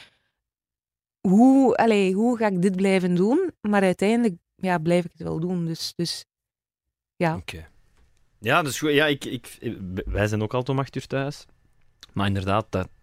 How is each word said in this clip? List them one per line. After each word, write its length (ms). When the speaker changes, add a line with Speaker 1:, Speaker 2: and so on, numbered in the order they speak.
Speaker 1:
hoe, 560
allee, 380
hoe 220
ga 100
ik 160
dit 140
blijven 380
doen? 360
Maar 220
uiteindelijk, 540
ja, 220
blijf 260
ik 80
het 100
wel 180
doen. 260
Dus, 300
dus 280
ja. 200
Speaker 2:
Oké. 320
Ja, 220
dus 160
goed, 140
ja, 140
ik, 180
ik, 340
wij 200
zijn 160
ook 120
altijd 240
om 60
acht 120
uur 100
thuis. 400
Maar 140
inderdaad, 440
dat, 180